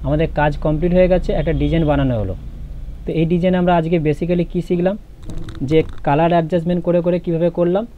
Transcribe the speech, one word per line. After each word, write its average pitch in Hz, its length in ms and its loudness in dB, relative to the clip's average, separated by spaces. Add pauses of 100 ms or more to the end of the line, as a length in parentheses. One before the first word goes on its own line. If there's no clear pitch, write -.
আমাদের 151 200 2 (120)
কাজ 147 140 2 (120)
কমপ্লিট 156 340 0
হয়ে 185 140 6
গেছে, 180 180 0 (100)
একটা 156 200 0
ডিজাইন 156 300 2
বানানো 139 300 2
হলো। 95 140 -4 (680)
তো - 60 -6 (100)
এই 165 120 4
ডিজাইন 180 280 2
আমরা 180 200 2
আজকে 165 160 0 (100)
basically 170 460 0
কী 180 160 -2
শিখলাম, 180 280 0 (760)
যে 160 80 4 (280)
color 156 280 4
adjustment 170 520 0
করে 175 200 2
করে 180 180 2
কীভাবে 170 240 0 (100)
করলাম 175 260 2 (140)